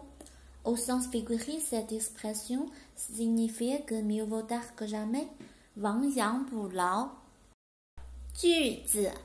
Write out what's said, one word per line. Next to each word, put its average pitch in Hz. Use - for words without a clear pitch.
Au 233
sens 247
figuré, 233
cette 220
expression 220
signifie 226
que 220
mieux 214
vaut 220
tard 233
que 214
jamais. 220
亡 220
羊 247
补 220
牢。 185
句 330
子， 208